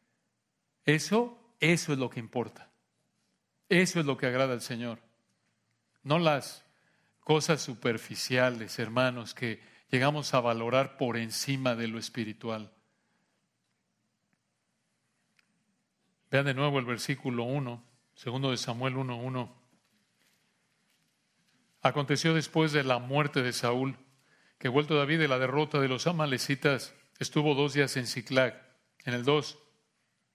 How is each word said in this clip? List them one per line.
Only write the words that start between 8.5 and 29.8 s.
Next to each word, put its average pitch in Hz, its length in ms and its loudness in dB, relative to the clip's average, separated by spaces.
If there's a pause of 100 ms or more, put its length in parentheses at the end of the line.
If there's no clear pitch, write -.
hermanos, 123 560 -2
que 113 260 -6 (300)
llegamos 139 440 0
a 131 60 4
valorar 120 560 0
por 120 200 0
encima 123 580 -2
de 113 140 -4
lo 113 100 -6
espiritual. 110 720 -8 (3500)
Vean 139 160 2
de 135 80 0
nuevo 139 240 0
el 127 60 0
versículo 123 600 -4
uno, 123 400 -6 (300)
segundo 131 360 -4
de 123 60 0
Samuel 127 400 -4
uno 127 200 -4
uno. 127 380 -6 (2250)
Aconteció 143 540 2
después 160 380 2
de 147 120 2
la 127 140 2
muerte 139 440 0
de 123 100 0
Saúl, 127 440 0 (640)
que 135 100 -2
vuelto 151 280 2
David 147 240 2
de 151 80 4
la 127 100 2
derrota 143 420 0
de 135 80 2
los 127 180 -2
amalecitas, 143 880 0 (240)
estuvo 151 360 0
dos 139 200 0
días 139 220 2
en 127 100 -2
Siclag. 127 540 0 (440)
En 123 100 -4
el 123 100 -4
dos, 143 340 0 (760)